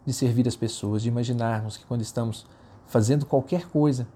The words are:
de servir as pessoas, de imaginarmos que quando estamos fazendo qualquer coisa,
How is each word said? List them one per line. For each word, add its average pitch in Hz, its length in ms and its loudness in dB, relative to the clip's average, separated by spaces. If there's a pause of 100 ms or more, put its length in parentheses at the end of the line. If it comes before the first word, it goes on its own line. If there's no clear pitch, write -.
de 135 60 -2
servir 123 360 2
as 117 80 0
pessoas, 107 460 -4
de 117 60 -2
imaginarmos 117 680 -2
que - 80 -20
quando 120 160 -4
estamos 113 440 -6 (400)
fazendo 131 400 2
qualquer 175 440 0
coisa, 143 360 2 (100)